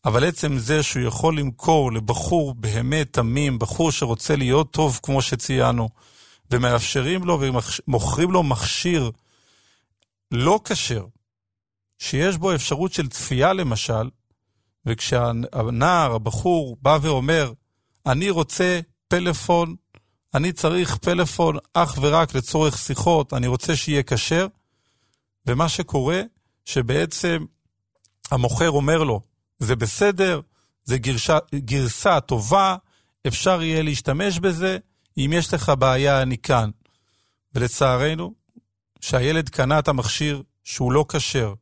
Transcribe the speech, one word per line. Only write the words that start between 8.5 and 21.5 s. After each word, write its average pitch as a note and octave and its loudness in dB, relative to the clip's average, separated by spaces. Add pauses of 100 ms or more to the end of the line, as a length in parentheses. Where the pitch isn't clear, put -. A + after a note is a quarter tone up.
לא E3 2
כשר, A2+ -4 (920)
שיש E3+ -2
בו F3+ 0
אפשרות D#3 -2
של D3 -2
צפייה C#3 0
למשל, A#2+ -2 (760)
וכשהנער, A#2+ 0
הבחור, A#2 -2
בא D3+ 4
ואומר, C#3+ 0 (540)
"אני D#3 0
רוצה F3+ 0 (280)
פלאפון, F3 0 (580)
אני E3 0
צריך E3+ 0
פלאפון E3+ 0 (180)